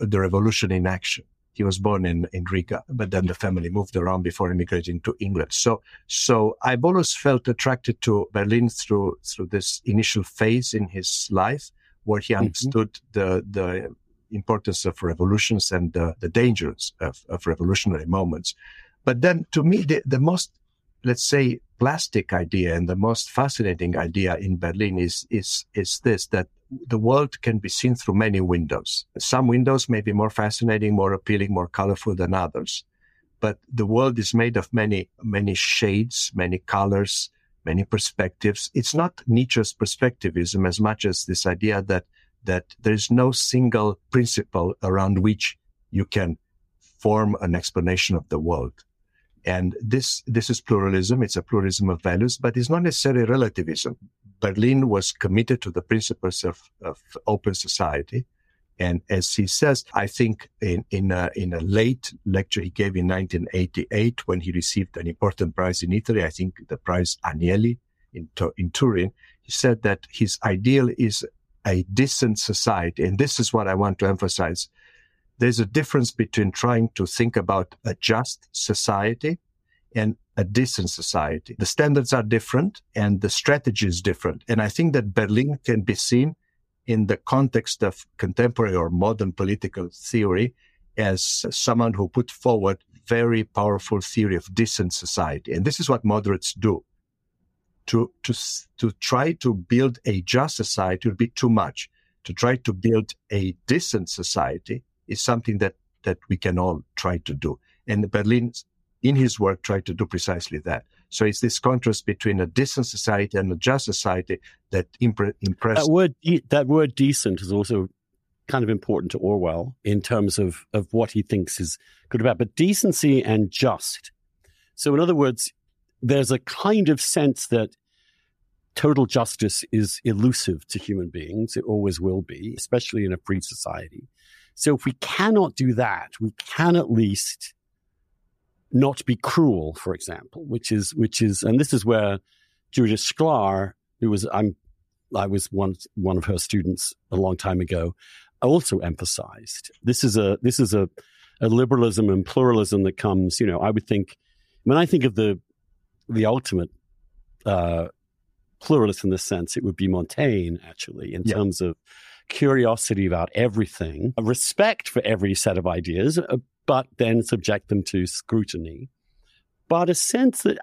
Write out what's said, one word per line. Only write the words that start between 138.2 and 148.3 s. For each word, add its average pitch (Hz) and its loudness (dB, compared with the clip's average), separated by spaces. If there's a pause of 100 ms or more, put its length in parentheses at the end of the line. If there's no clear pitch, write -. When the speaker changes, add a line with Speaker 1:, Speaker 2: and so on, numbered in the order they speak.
Speaker 2:
not 135 2
be 120 2
cruel, 92 2
for - -6
example, 87 -14
which 120 -6
is, 104 -2
which 113 0
is, 104 2
and 110 4
this 147 0
is 110 0
where 104 2 (520)
Judith 110 2
Shklar, 98 0 (280)
who 113 2
was, 98 0
I'm, 104 0 (580)
I 98 0
was 98 -2
one, 95 -2 (180)
one 92 0
of 82 -2
her 98 0
students 90 -2 (180)
a 92 -4
long 92 0
time 92 -2
ago, 85 -4 (480)